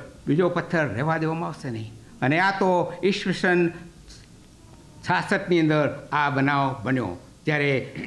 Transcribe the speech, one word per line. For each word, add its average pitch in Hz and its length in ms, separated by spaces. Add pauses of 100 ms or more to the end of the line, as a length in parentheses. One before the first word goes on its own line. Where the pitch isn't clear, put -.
(260)
બીજો 170 220
પથ્થર 165 380
રહેવા 139 320
દેવામાં 160 300
આવશે 147 220
નહીં. 110 220 (300)
અને 139 160
આ 190 200
તો 180 340 (120)
ઈસવીસન 180 640 (1400)
છાસઠની 180 520
અંદર 151 520
આ 143 180
બનાવ 135 520
બન્યો 113 340 (300)
જ્યારે 143 480 (120)